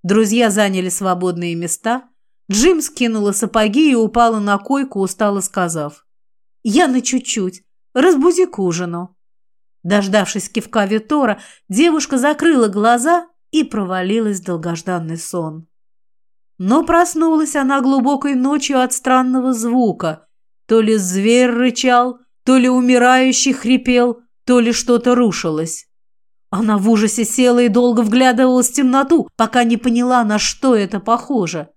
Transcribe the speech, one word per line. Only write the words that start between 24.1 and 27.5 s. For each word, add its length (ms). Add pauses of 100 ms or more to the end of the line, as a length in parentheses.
то 160
ли 120
что-то 440
рушилось. 720 (600)
Она 300
в 100
ужасе 360
села 340